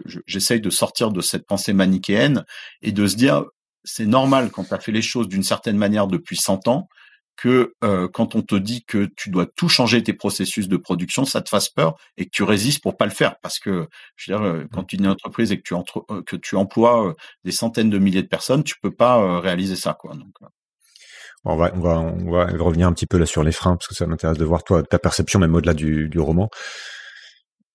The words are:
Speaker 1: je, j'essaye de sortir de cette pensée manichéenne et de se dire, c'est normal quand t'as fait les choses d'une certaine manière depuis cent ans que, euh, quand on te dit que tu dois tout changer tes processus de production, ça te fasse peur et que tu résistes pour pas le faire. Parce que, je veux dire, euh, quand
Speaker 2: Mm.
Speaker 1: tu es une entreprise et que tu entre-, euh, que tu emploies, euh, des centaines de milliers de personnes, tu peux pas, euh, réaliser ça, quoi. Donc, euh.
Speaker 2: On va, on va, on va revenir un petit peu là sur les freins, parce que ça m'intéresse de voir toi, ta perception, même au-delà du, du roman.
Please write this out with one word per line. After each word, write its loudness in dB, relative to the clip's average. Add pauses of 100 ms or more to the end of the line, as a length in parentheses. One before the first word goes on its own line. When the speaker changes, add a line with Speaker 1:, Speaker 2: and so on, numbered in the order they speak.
Speaker 1:
je, -14
j'essaye 0
de -2
sortir 0
de -2
cette -4
pensée -2
manichéenne 2 (380)
et -2
de 2
se 0
dire, 4 (400)
c'est -6
normal 4
quand -8
t'as -2
fait -6
les 0
choses -2
d'une -2
certaine -2
manière 2
depuis -4
cent -2
ans 0 (500)
que, 2 (120)
euh, 2
quand -2
on 0
te -4
dit -2
que -2
tu -12
dois 0 (100)
tout -2
changer 2
tes -2
processus -2
de 0
production, -4
ça -2
te -12
fasse 0
peur 0 (200)
et -8
que -16
tu -2
résistes 2
pour -4
pas 2
le -4
faire. 0
Parce -8
que, -4 (260)
je -12
veux 0
dire, -2
euh, -4
quand -8
Speaker 2:
Mm. -12
Speaker 1:
tu -10
es -4
une 2
entreprise -2
et -2
que -8
tu -8
entre-, -6
euh, -8
que -10
tu -8
emploies, 4
euh, -6 (300)
des -8
centaines 0
de 0
milliers 4
de -6
personnes, 0
tu -6
peux -4
pas, 4
euh, 2
réaliser -2
ça, -4
quoi. -16
Donc, -18 (100)
euh. -20 (1000)
Speaker 2:
On 0
va, 2
on -4
va, 2
on -6
va 2
revenir 2
un 4
petit -4
peu 2
là 4
sur 0
les 2
freins, 0
parce -8
que -12
ça -4
m'intéresse -2
de 0
voir 0
toi, 2
ta 0
perception, 0
même 4
au-delà 2
du, -2
du -4
roman. 2 (1300)